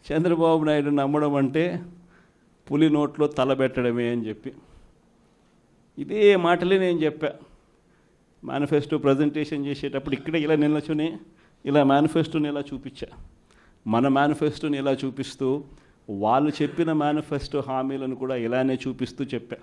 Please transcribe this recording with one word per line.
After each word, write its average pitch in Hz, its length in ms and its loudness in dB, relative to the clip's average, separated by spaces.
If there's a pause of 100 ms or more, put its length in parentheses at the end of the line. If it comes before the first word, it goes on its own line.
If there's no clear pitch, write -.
(140)
"చంద్రబాబు 165 500 2
నాయుడు 151 260 2
నమ్మడం 143 460 0
అంటే 156 500 0 (840)
పులి 151 180 4
నోట్లో 147 380 0
తల 135 260 0
పెట్టడమే" 123 580 0
అని 117 160 -4
చెప్పి. 110 260 -10 (1500)
ఇదే 202 360 6
మాటలే 175 440 2
నేను 175 200 2
చెప్పా. 151 340 -2 (1080)
మేనిఫెస్టో 147 540 -2
ప్రజెంటేషన్ 143 680 0
చేసేటప్పుడు 139 500 -4
ఇక్కడ 160 200 -6
ఇలా 156 200 2
నిల్చొని 151 600 0 (480)
ఇలా 143 180 4
మేనిఫెస్టోని 151 680 2
ఇలా 143 120 -6 (120)
చూపించా. - 340 -12 (800)
మన 120 200 2
మేనిఫెస్టోని 147 680 0
ఇలా 139 140 -2
చూపిస్తూ, 135 720 -4 (460)
వాళ్ళు 117 420 2 (100)
చెప్పిన 156 320 -2
మేనిఫెస్టో 147 720 -2
హామీలను 131 480 -4
కూడా 131 200 -4
ఇలానే 127 520 0
చూపిస్తూ 127 360 -6
చెప్పా. - 400 -8